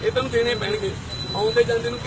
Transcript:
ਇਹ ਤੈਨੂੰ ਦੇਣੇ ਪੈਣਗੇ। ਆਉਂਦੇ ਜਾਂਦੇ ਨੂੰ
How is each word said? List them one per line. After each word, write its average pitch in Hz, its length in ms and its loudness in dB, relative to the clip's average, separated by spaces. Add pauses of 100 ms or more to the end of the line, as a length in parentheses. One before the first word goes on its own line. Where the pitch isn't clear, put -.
ਇਹ 440 80 4
ਤੈਨੂੰ 254 200 0
ਦੇਣੇ 240 240 2
ਪੈਣਗੇ। 202 360 -2 (440)
ਆਉਂਦੇ 220 280 4
ਜਾਂਦੇ 233 260 0
ਨੂੰ 240 180 -4